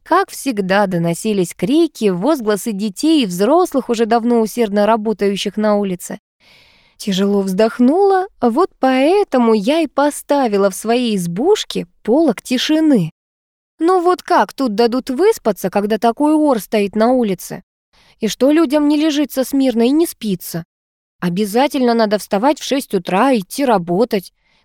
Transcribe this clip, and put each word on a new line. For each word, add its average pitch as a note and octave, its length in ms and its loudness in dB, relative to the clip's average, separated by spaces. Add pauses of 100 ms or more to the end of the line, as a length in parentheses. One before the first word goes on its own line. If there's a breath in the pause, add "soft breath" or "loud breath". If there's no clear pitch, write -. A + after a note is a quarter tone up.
как F#4 280 0
всегда, G3+ 560 -2
доносились F3+ 680 -2
крики, C4+ 540 0
возгласы G#3+ 640 -2
детей A3 500 0
и A3 40 0
взрослых, B3 600 0
уже A#3 180 0
давно A#3 340 2
усердно G#3 460 0
работающих G#3 680 -2
на G#3+ 200 0
улице. G3 420 -6 (800 soft breath)
Тяжело G3+ 460 -2
вздохнула, B3 840 2 (140)
вот B3 300 0 (100)
поэтому C4 720 2
я A#3 260 0
и D#4 60 0
поставила C4+ 840 0
в F#3+ 60 -6
своей A#3 420 -2
избушке F#3 680 -2 (160)
полог C#4 400 0
тишины. C4+ 680 2 (680)
Ну F4 240 2
вот F4+ 200 0
как C4 300 0
тут B3+ 220 -2
дадут A3+ 360 0
выспаться, C#4 600 0
когда G#3 280 -2
такой D4 360 2
ор D4+ 240 2
стоит G3+ 380 -2
на A3+ 160 2
улице? G3+ 500 -2 (580 soft breath)
И A3+ 60 -4
что B3+ 240 0
людям D4+ 380 2
не D4+ 80 2
лежится D4 480 -2
смирно C4 380 0
и A#3+ 80 2
не D#4+ 160 2
спится? F3 580 -8 (560)
Обязательно A#3 760 0
надо G#3+ 240 2
вставать A#3 400 0
в - 60 -14
шесть - 300 -4
утра G3 380 0
и A#3 80 2
идти C4 240 -6
работать. G3 680 -2 (320)